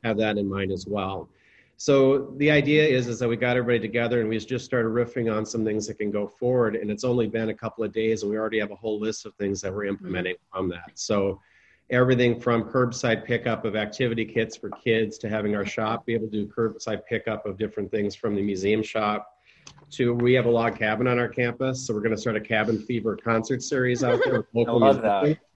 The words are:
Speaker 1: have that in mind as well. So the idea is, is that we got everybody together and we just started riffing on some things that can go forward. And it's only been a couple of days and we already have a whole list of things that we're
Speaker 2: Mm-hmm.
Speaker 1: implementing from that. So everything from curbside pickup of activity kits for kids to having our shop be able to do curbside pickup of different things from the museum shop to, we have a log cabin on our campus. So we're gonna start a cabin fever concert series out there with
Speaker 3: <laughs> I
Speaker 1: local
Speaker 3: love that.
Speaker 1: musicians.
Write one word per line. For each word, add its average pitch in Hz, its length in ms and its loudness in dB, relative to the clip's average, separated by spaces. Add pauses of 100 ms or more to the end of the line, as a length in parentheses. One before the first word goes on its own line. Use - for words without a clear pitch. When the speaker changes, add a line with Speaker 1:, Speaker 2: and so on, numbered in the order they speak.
Speaker 1:
have 113 140 0
that 107 200 2
in 98 100 0
mind 95 240 -2
as 92 140 -6
well. 95 420 -4 (480)
So 135 600 4
the 147 120 4
idea 151 340 4
is, 127 220 2
is 120 140 -6
that 120 80 0
we 117 80 0
got 123 200 2
everybody 120 220 2
together 117 420 0
and 107 80 0
we 113 120 0
just 127 240 -6
started 120 240 0
riffing 117 440 -2
on 107 140 -2
some 113 180 -4
things 107 220 -2
that 104 120 -10
can 104 120 -2
go 104 160 -2
forward. 123 480 0
And 104 160 -4
it's 104 140 -6
only 120 240 2
been 110 220 -2
a 101 40 -4
couple 113 300 -6
of 104 80 -6
days 110 300 0
and 104 100 -2
we 107 40 -2
already 110 220 -2
have 104 140 -2
a 101 40 -14
whole 107 220 -4
list 107 280 -6
of 104 100 -18
things 98 240 -2
that 95 120 -6
we're 104 120 -6
Speaker 2:
Mm-hmm. 98 60 -2 (140)
Speaker 1:
implementing 90 320 -4 (160)
from 95 180 -4
that. 87 240 -12
So 98 460 -2 (500)
everything 123 500 4
from 117 240 2
curbside 120 600 0
pickup 117 400 -2
of 107 120 -2
activity 113 480 -2
kits 113 320 -4
for 101 140 -10
kids 110 480 0
to 113 100 -8
having 104 260 -2
our 101 100 -2
shop 110 400 -4
be 117 100 -2
able 110 120 -2
to 104 60 -8
do 104 160 -2
curbside 110 580 -4
pickup 110 400 -4
of 98 100 -6
different 101 360 -4
things 101 240 -2
from 104 180 -2
the 98 80 0
museum 101 400 2
shop 107 520 -2 (560)
to, 120 240 2
we 120 200 4
have 123 120 4
a 120 40 4
log 117 260 2
cabin 110 300 0
on 123 120 2
our 120 100 0
campus. 127 580 -2
So 113 80 -2
we're 104 60 -2
gonna 110 160 0
start 107 200 -2
a 107 40 0
cabin 107 380 0
fever 110 380 -2
concert 117 460 0
series 127 400 0
out 120 220 4
there - 140 2
with 107 120 -4
Speaker 3:
<laughs> - 40 -20
I 113 40 2
Speaker 1:
local 117 220 4
Speaker 3:
love 135 220 6
that. 101 200 2
Speaker 1:
musicians. 151 220 0 (120)